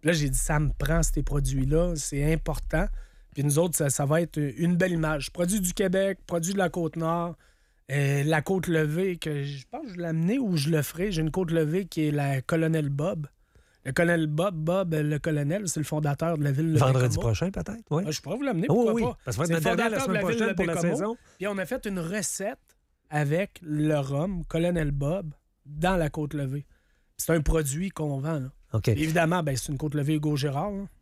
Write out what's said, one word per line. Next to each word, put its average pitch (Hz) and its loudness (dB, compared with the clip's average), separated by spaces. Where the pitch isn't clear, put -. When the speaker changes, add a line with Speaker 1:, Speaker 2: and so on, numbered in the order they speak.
Speaker 1:
Puis - 0
là, - 4
j'ai 151 2
dit, « 131 0
Ça 147 0
me 147 2
prend, 160 2
ces 151 0
produits-là. 143 2
C'est 147 0
important. » 160 0
Puis 139 -2
nous 143 4
autres, 170 2
ça, 147 2
ça 143 0
va 151 2
être 165 -4
une 151 0
belle 180 2
image. 156 -2
Produits 180 0
du 175 -2
Québec, 190 0
produits 170 -2
de 196 -2
la 180 2
Côte-Nord, 165 -2
euh, 139 2
la 151 2
Côte-Levée, 170 0
que 151 -4
je 139 -8
pense 285 -10
que 196 -12
je 175 -10
l'ai 175 -4
amenée 170 0
ou 202 0
je 139 0
le 160 4
ferai. 180 -4
J'ai 160 0
une 160 0
Côte-Levée 165 0
qui 156 0
est - 2
la 139 0
Colonel 160 2
Bob. 151 -4
Le 135 -6
Colonel 170 4
Bob, 170 0
Bob, 165 0
le 151 0
colonel, 160 -2
c'est 160 -4
le 147 0
fondateur 151 0
de 147 0
la 143 2
ville 160 0
de 147 4
Speaker 2:
Vendredi 131 6
Speaker 1:
Baie-Comeau. - 0
Speaker 2:
prochain, 120 0
peut-être, 202 -8
oui. 151 0
Speaker 1:
Ah, - -4
je 147 -4
pourrais 170 -6
vous 269 -4
l'amener, 220 0
Speaker 2:
Oui, 170 -4
Speaker 1:
pourquoi 233 2
Speaker 2:
oui, 117 0
Speaker 1:
pas. 247 -2
Speaker 2:
parce 113 -4
que 127 -2
ça - -
va 175 0
Speaker 1:
C'est 165 0
Speaker 2:
être 165 0
Speaker 1:
le 185 2
Speaker 2:
notre - 0
dernière 233 2
la 214 -2
Speaker 1:
fondateur - -
de - -2
Speaker 2:
semaine 185 0
Speaker 1:
la 185 0
ville 233 0
Speaker 2:
prochaine 214 2
Speaker 1:
de - -2
Speaker 2:
pour 175 0
la 165 0
Speaker 1:
Baie-Comeau. 170 0
Speaker 2:
saison. 220 -2
Speaker 1:
Puis 185 -6
on 202 -4
a 185 -4
fait 254 -6
une 196 -2
recette 190 -4
avec 151 0
le 151 2
rhum 151 -2
Colonel 165 0
Bob 147 -2
dans 156 2
la 160 2
Côte-Levée. 143 -4
Puis - -14
c'est 160 4
un 165 4
produit 160 0
qu'on 147 -4
vend, 156 -2
là. 131 -6
Speaker 2:
OK. 110 2
Speaker 1:
Évidemment, 160 4
ben, 147 0
c'est - -6
une 139 -4
Côte-Levée 147 0
Hugo 151 0
Gérard, 147 -2
là. 196 -6